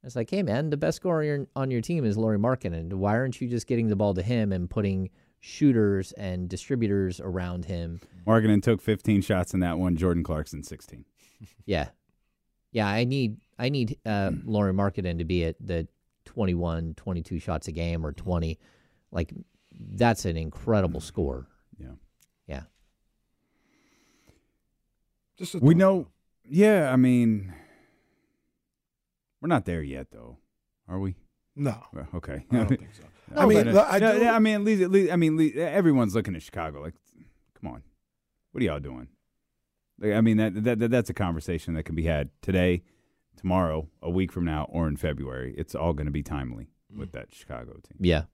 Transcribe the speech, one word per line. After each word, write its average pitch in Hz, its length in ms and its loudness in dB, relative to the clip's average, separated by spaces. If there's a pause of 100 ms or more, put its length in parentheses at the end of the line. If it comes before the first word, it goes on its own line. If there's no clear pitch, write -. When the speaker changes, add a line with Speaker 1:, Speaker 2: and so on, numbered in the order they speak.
Speaker 1:
It's 127 120 -14
like, 117 140 -4
hey, 202 120 0
man, 143 280 0
the 147 60 0
best 156 200 -2
scorer 170 240 -2
on 151 60 0
your, 143 200 -2 (100)
on 135 140 -2
your 120 100 0
team 160 240 -2
is 104 120 0
Lauri 110 220 2
Markkanen. 92 560 -2
Why 98 220 0
aren't 127 240 -2
you 127 80 -6
just 120 180 -4
getting 113 220 0
the 107 80 2
ball 101 180 2
to 92 80 -2
him 110 300 0
and 90 160 -4
putting 95 420 -2 (300)
shooters 104 720 2
and 92 360 -6
distributors 98 720 -2
around 90 460 -6
him? 85 340 -8 (260)
Speaker 2:
Markkanen 107 360 6
took 110 200 2
fifteen 104 400 2
shots 90 320 0
in 92 60 2
that 87 180 0
one. 90 180 0
Jordan 85 280 0
Clarkson, 78 380 -6
sixteen. - 420 -18 (300)
Speaker 1:
<laughs> - 320 -20
Yeah. 87 220 -2 (840)
Yeah, 107 160 0
I 110 160 0
need, 123 320 -2 (220)
I 123 120 -2
need, 135 340 -4
uh, 101 260 0
Speaker 2:
Mm. 78 140 -6
Speaker 1:
Lauri 104 300 0
Markkanen 95 440 -2
to 87 60 -2
be 85 200 0
at 82 160 -4
the 85 260 -4 (400)
twenty-one, 85 680 -2
twenty-two 87 420 -8
shots 78 300 -6
a 87 40 -10
game 85 320 -4
or 76 80 -6
twenty. 82 460 -4 (520)
Like, - 220 -6 (400)
that's 107 540 0
an 82 100 -2
incredible 87 640 0
score. 65 460 -6 (320)
Speaker 2:
Yeah. 60 160 -16 (520)
Speaker 1:
Yeah. 69 160 -10 (2750)
Speaker 3:
Just 180 160 -10
a 185 40 -4
Speaker 2:
We 151 160 8
Speaker 3:
thought, 165 40 4
Speaker 2:
know. 190 240 6
Speaker 3:
though. - 60 -12 (400)
Speaker 2:
Yeah, 175 440 4
I 131 40 4
mean, 117 560 4 (1900)
we're 151 80 -4
not 143 160 2
there 85 180 -4
yet, 67 280 -10
though. 58 280 -20 (500)
Are 92 100 -8
we? 95 160 -4 (420)
Speaker 3:
No. 135 260 -4 (100)
Speaker 2:
Well, - 240 -12
okay. 71 340 -10
Speaker 3:
I 123 60 2
don't 113 120 2
Speaker 2:
<laughs> - 0 -
Speaker 3:
think - 260 -2
so. - 80 -20 (320)
Speaker 2:
No, 302 80 2
Speaker 3:
I 269 40 8
mean, 214 180 8
Speaker 2:
but, 190 100 2
Speaker 3:
look, 202 140 8
I 196 100 2
Speaker 2:
no, 214 200 6
Speaker 3:
do 233 80 6
Speaker 2:
I 226 120 6
mean, 220 160 4
at 208 80 -2
least, 208 200 4
at 180 80 0
least, 190 220 4
I 180 40 2
mean, 160 200 4
le-, 156 260 2
everyone's 147 520 4
looking 101 200 -2
at 80 80 -10
Chicago. 78 400 -8
Like, 80 120 -12 (640)
come 65 120 -10
on, 58 100 -16 (680)
what 135 120 -4
are 113 40 2
y'all 76 140 -2
doing? 64 280 -14 (880)
Like, 104 140 0
I 107 80 2
mean, 113 180 4
that, 107 260 -2
that, 120 160 2
that, 117 100 2
that's 120 200 2
a - 40 -4
conversation 85 600 -4
that 78 100 -4
can 82 100 -8
be 80 100 -2
had 76 260 0 (120)
today, 90 400 2 (540)
tomorrow, 82 520 -2 (140)
a - 80 -6
week 90 220 0
from 87 120 -4
now, 76 260 -4
or 82 180 0
in 73 80 -4
February. 64 600 -8
It's - 180 -8
all 82 180 -2
gonna 73 180 -4
be 73 120 -4
timely 62 460 -8 (260)
with 71 160 -12
Speaker 3:
Mm. - 20 -20
Speaker 2:
that - 220 -16
Chicago 60 400 -16
team. - 260 -20
Speaker 1:
Yeah. 82 340 2